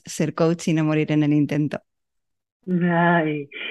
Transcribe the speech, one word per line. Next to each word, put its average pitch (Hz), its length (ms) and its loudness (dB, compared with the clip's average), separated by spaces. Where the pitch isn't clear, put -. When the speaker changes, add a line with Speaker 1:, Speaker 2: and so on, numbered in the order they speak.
Speaker 1:
Ser 151 260 -4
Coach 165 340 -2
y 175 40 2
no 160 120 2
morir 156 280 0
en 151 120 2
el 147 100 2
intento. 147 460 0
Speaker 2:
Ay, 170 840 2